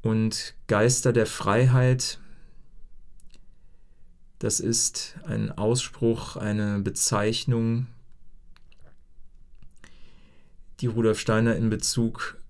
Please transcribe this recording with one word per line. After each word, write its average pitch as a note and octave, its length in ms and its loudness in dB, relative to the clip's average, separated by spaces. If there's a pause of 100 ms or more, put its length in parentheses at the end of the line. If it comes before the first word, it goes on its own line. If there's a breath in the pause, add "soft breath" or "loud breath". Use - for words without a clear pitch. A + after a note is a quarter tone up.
Und A2 520 0 (120)
Geister A#2 460 4
der A#2 140 6
Freiheit, B2+ 920 4 (2250 soft breath)
das - 220 -2
ist - 640 -2
ein A2 280 -4
Ausspruch, A2+ 840 0
eine G#2 420 0
Bezeichnung, A2+ 1080 0 (3000 soft breath)
die B2+ 60 0
Rudolf A2+ 340 2
Steiner A2+ 360 4
in A2+ 120 2
Bezug - 800 -2